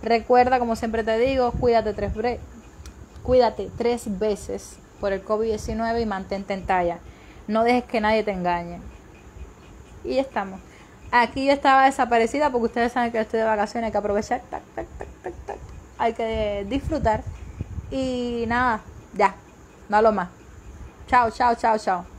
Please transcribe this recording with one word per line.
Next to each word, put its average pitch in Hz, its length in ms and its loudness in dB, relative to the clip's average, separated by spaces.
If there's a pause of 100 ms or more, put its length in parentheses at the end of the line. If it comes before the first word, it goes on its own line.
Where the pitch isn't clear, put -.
Recuerda, 247 560 4
como 233 160 0
siempre 226 280 -2
te 220 140 0
digo, 247 340 2
cuídate 226 420 2
tres 202 200 -4
bre-, 226 260 -4 (840)
cuídate 226 540 4
tres 233 420 -2
veces 202 580 -4 (220)
por 196 140 0
el 190 80 -4
covid 214 260 0
diecinueve 226 540 -2
y 233 40 0
mantente 196 480 -6
en 190 120 -8
talla. 175 340 0 (480)
No 220 160 2
dejes 240 200 4
que 240 180 -2
nadie 214 220 2
te 214 80 -2
engañe. 175 480 -4 (1200)
Y - 120 -4
ya 262 60 2
estamos. 196 380 -6 (520)
Aquí 240 340 2
yo 277 80 6
estaba 269 320 6
desaparecida 254 640 2
porque 240 160 0
ustedes 233 260 0
saben 240 200 0
que 233 80 -2
estoy 220 200 -2
de 220 60 2
vacaciones, 220 420 0
hay 208 40 -4
que 208 60 0
aprovechar, 208 520 -2
tac, - 140 -10 (120)
tac, - 120 -8 (100)
tac, - 100 -12 (160)
tac, - 100 -12 (120)
tac. - 120 -10 (420)
Hay 233 140 2
que 220 540 -2
disfrutar. 233 560 0 (680)
Y 247 560 -4
nada, 240 340 0 (340)
ya, 196 200 2 (520)
no 208 100 2
hablo 220 140 6
más. 185 180 -2 (800)
Chao, 247 240 4
chao, 240 240 2
chao, 226 220 2
chao. 185 280 -2 (140)